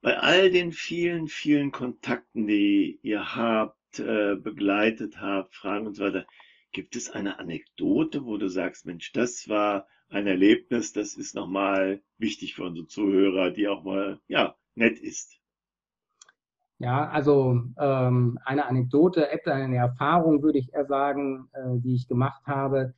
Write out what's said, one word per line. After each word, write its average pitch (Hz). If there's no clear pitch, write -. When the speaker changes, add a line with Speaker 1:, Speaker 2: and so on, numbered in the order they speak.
Speaker 1:
Bei -
all 185
den 175
vielen, 170
vielen 143
Kontakten, 120
die 101
ihr 104
habt, 113
äh, 104
begleitet 104
habt, 98
Fragen 104
und 101
so 101
weiter, 92
gibt -
es 120
eine 101
Anekdote, 113
wo 110
du 101
sagst, 87
„Mensch, 85
das -
war 104
ein 101
Erlebnis, 104
das 107
ist 101
nochmal 98
wichtig 104
für 90
unsere 82
Zuhörer, 95
die 101
auch 98
mal, 98
ja, -
nett 113
ist“? -
Speaker 2:
Ja, 135
also, 139
ähm, 127
eine 135
Anekdote, 143
etwa 160
eine 131
Erfahrung, 143
würde 147
ich 127
eher 143
sagen, 139
äh, 127
die 127
ich 123
gemacht 127
habe. 135